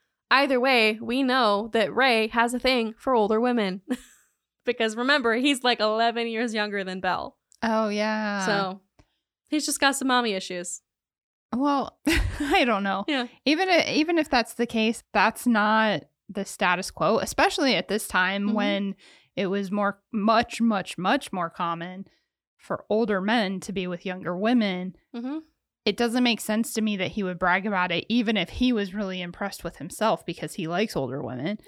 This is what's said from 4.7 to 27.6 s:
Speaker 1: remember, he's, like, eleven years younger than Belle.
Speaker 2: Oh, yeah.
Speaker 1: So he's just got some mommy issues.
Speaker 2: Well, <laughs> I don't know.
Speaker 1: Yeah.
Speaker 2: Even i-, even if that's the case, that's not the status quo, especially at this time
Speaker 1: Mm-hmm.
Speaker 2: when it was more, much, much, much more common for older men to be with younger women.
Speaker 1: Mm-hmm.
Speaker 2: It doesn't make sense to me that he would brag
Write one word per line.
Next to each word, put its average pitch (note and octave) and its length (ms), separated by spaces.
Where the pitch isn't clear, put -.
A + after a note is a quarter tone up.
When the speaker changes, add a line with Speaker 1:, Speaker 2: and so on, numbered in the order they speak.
Speaker 1:
remember, A#3+ 400
he's, B3+ 280
like, A#3+ 180
eleven A3+ 460
years A3+ 260
younger G#3 320
than F#3 160
Belle. - 360
Speaker 2:
Oh, A3 280
yeah. G#3 560
Speaker 1:
So G3 360
he's D4 160
just - 160
got C#4 160
some C4+ 100
mommy B3 260
issues. F3+ 480
Speaker 2:
Well, C#4 480
<laughs> - 60
I D4+ 260
don't G#3 180
know. G3 260
Speaker 1:
Yeah. C4 180
Speaker 2:
Even E4 240
i-, D#4+ 220
even D#4 260
if C#4+ 120
that's A#3+ 240
the A#3+ 120
case, A3+ 380
that's G3+ 320
not G#3+ 580
the G3 160
status F3+ 460
quo, F#3 280
especially C#4+ 560
at F3 140
this G#3 180
time F#3+ 400
Speaker 1:
Mm-hmm. G#3 80
Speaker 2:
when G3+ 400
it G#3 120
was G3 220
more, G3+ 300
much, A3+ 480
much, G#3+ 360
much F#3+ 360
more F3 160
common F3 580
for - 320
older G#3 300
men G3 400
to - 140
be F#3 120
with F3+ 200
younger F#3 320
women. G3 580
Speaker 1:
Mm-hmm. B3+ 260
Speaker 2:
It G#3 140
doesn't A#3+ 260
make A#3 160
sense A3 340
to A3+ 80
me G#3+ 160
that F#3 140
he G#3 120
would F3+ 160
brag F#3 260